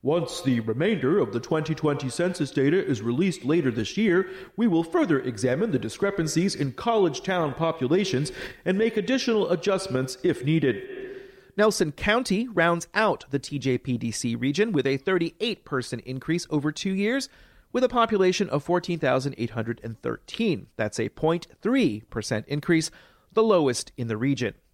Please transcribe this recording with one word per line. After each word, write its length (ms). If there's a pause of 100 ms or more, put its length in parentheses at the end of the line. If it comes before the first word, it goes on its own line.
"Once 400
the 200
remainder 580
of 140
the 60
twenty 340
twenty 360
census 420
data 340
is 160
released 440
later 260
this 260
year, 320 (280)
we 100
will 160
further 360
examine 520
the 80
discrepancies 760
in 180
college 480
town 320
populations 800 (340)
and 120
make 200
additional 520
adjustments 760
if 200
needed." 380 (760)
Nelson 360
County 560
rounds 460
out 360
the 100
T 200
J 180
P 200
D 140
C 240
region 360
with 160
a 100
thirty-eight 680
person 360
increase 500
over 220
two 220
years, 360 (420)
with 120
a 60
population 600
of 140
fourteen 360
thousand 380
eight 140
hundred 320
and 180
thirteen. 680 (100)
That's 220
a 100
point 380 (140)
three 480
percent 380
increase, 440 (400)
the 120
lowest 540
in 100
the 100
region. 380 (180)